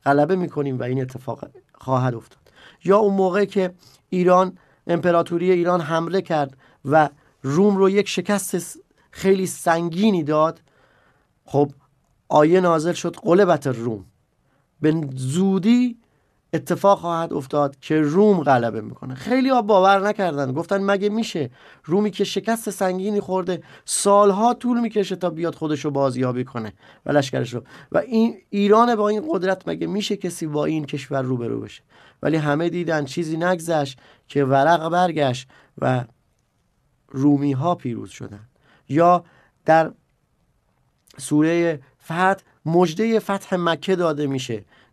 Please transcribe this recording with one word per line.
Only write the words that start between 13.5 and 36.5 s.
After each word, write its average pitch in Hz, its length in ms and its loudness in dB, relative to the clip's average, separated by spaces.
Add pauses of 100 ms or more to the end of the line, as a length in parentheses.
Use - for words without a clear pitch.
روم، 113 380 -6 (760)
به 151 200 2 (140)
زودی 190 840 0 (540)
اتفاق 165 460 2
خواهد 170 340 -6
افتاد 143 480 -2
که 156 200 0
روم 175 420 4
غلبه 120 380 2
می‌کنه. 123 340 -12
خیلی 247 340 -2
ها 247 140 2
باور 196 460 4
نکردن، 147 440 -2
گفتن 196 320 -2
مگه 196 240 0
می‌شه 202 420 -4 (340)
رومی 202 260 0
که 202 140 -4
شکست 214 460 -4
سنگینی 190 500 -2
خورده 185 420 -4 (220)
سالها 202 680 4
طول 240 260 -2
می‌کشه 196 360 -2
تا 180 140 -2
بیاد 160 240 -4
خودش 151 300 -4
رو 151 60 -2
بازیابی 127 540 -2
کنه 113 280 -10 (340)
و - 40 -6
لشکرش 135 440 0
رو، 120 80 -6 (300)
و - 60 2
این 226 380 0 (140)
ایران 208 440 4
با 208 140 -2
این 214 220 -4
قدرت 185 380 -4
مگه 165 180 -6
می‌شه 202 300 -4
کسی 175 300 -8
با 151 180 -2
این 156 200 -2
کشور 139 380 -6
روبرو 117 380 -4
بشه؟ 107 220 -16 (400)
ولی 151 140 0
همه 151 320 0
دیدن 165 360 -4
چیزی 160 320 -6
نگذشت 165 640 -2 (300)
که 143 160 0
ورق 156 440 2
برگشت 156 600 0 (300)
و 127 260 -2 (1040)